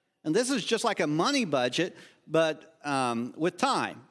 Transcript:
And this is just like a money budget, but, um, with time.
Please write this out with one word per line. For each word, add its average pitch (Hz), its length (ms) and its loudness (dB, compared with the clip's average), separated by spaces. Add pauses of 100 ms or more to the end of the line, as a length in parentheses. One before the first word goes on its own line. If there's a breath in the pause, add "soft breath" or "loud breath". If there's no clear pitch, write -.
(240)
And 156 120 0
this 240 140 2
is 254 160 0
just 220 180 0
like 202 180 0
a 175 40 2
money 208 400 2
budget, 143 500 0 (320 loud breath)
but, 156 560 0
um, 123 540 -2
with 175 200 -2
time. 170 540 -2